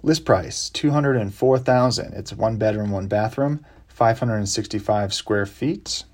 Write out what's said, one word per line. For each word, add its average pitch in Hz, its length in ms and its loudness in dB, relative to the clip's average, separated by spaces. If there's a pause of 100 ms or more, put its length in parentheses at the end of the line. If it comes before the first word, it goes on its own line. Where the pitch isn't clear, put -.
List 156 220 2
price, - 460 0
two 147 220 0
hundred 143 240 2
and 101 180 -2
four 131 240 4
thousand. 127 560 2
It's 101 180 -10
one 110 260 -2
bedroom, 107 320 0
one 98 180 -4
bathroom, 139 580 -2 (220)
five 117 320 2
hundred 117 160 0
and 101 120 -2
sixty-five 104 640 -2
square 101 340 0
feet. - 680 -6